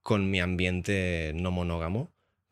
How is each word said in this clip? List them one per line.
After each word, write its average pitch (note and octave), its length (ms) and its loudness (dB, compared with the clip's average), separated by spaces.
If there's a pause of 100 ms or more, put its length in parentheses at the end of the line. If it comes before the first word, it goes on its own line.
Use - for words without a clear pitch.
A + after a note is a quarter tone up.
con G2 280 2
mi F#2+ 80 2
ambiente F2+ 960 0
no F2+ 160 -2
monógamo, F2 600 -2 (380)